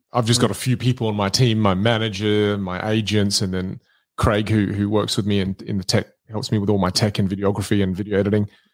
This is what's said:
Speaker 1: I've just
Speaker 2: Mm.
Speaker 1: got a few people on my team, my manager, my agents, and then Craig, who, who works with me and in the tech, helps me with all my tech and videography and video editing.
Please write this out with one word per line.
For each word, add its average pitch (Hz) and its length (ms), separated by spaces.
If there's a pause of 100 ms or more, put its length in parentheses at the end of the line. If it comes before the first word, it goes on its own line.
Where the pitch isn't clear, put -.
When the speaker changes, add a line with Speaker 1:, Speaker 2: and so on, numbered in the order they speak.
(120)
Speaker 1:
I've 120 140
just 120 120
Speaker 2:
Mm. 120 40
Speaker 1:
got 107 80
a 98 40
few 127 220
people 120 320
on 104 80
my 98 120
team, 113 300
my 101 160
manager, 104 840
my 92 320
agents, 104 500
and 95 140
then 92 260 (360)
Craig, 107 320
who, 107 240
who 101 160
works 104 280
with 104 100
me 101 140
and 95 220
in 101 160
the 90 60
tech, - 220 (220)
helps 110 240
me 107 60
with 98 120
all 101 80
my 92 120
tech 104 280
and 98 100
videography 101 540
and 92 140
video 101 220
editing. 101 300 (260)